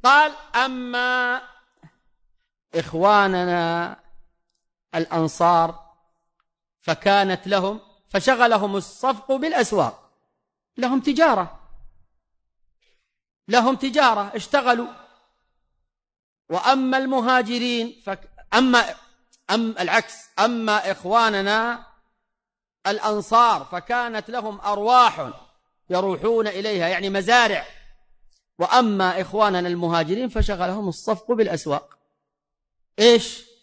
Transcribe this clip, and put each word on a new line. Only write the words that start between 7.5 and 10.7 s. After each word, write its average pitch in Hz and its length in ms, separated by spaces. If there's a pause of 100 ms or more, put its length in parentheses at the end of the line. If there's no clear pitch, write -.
فشغلهم 226 680
الصفق 247 560
بالأسواق"، 247 800 (680)